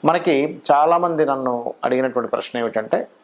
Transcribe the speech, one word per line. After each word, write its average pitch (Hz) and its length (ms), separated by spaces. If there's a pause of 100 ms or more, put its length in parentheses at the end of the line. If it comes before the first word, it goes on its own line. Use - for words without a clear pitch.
మనకి 156 540 (120)
చాలామంది 165 540
నన్ను 127 480 (100)
అడిగినటువంటి 127 480
ప్రశ్న - 280
ఏమిటంటే 110 480 (160)